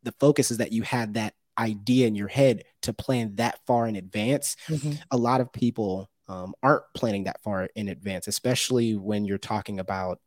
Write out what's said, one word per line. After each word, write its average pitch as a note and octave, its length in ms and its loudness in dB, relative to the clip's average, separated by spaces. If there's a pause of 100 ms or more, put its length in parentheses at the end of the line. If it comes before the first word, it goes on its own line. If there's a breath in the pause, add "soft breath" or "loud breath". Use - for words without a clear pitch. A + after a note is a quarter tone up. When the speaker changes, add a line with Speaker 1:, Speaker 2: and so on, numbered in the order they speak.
Speaker 1:
the A#2 160 -6
focus C#3+ 320 6
is A2+ 80 -2
that G#2+ 140 -2
you A2 100 0
had A2 320 -2
that G#2+ 200 -2 (240)
idea A2+ 480 4
in A2 80 2
your G2+ 140 -4
head C3 360 4 (180 soft breath)
to A#2+ 100 -2
plan A2+ 440 -2
that A#2 300 0
far A#2+ 200 2
in A2 100 -4
advance. G#2 600 -2 (120 loud breath)
Speaker 2:
Mm-hmm. D3+ 240 -2 (180 loud breath)
Speaker 1:
A C3 60 0
lot B2 240 2
of B2+ 120 -4
people, G#2 580 -2 (180)
um, F#2 340 -10
aren't C3+ 200 4 (120)
planning G2+ 300 -2
that - 180 -8
far F#2+ 340 -4
in G#2+ 120 -6
advance, F#2+ 400 -6
especially A#2+ 680 0
when G#2 280 -2
you're G2 140 -2
talking G#2 400 -6
about F#2 480 -4